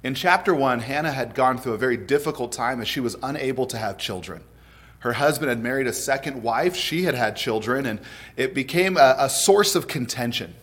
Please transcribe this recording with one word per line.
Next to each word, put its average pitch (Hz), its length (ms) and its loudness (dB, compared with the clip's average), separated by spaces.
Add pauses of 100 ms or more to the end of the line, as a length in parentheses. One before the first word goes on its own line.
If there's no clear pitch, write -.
In 131 100 -4
chapter 180 400 2
one, 131 280 2
Hannah 147 300 -2
had 123 220 -4
gone 127 240 4
through 117 160 -4
a 107 60 -2
very 127 180 2
difficult 139 540 -2
time 123 280 -4
as 107 80 -6
she - 120 -4
was 117 240 -2
unable 131 420 -2
to 120 140 -8
have 104 180 -4
children. 90 460 -8 (560)
Her 120 140 -2
husband 143 360 2
had 117 100 0
married 127 280 -2
a 113 60 -2
second 135 500 -4
wife. 135 320 0
She 180 300 -2
had 143 100 0
had 113 200 0
children, 120 520 -2
and 107 120 -4 (380)
it 131 160 -2
became 175 420 0
a, 135 220 8
a 139 120 2
source - 440 4
of - 140 0
contention. 120 760 -4